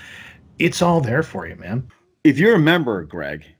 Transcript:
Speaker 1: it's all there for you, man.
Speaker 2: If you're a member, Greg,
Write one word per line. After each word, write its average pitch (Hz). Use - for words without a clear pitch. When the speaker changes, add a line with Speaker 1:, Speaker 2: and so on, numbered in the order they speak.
Speaker 1:
it's -
all 170
there 127
for 87
you, 82
man. 110
Speaker 2:
If 143
you're 220
a 175
member, 143
Greg, 76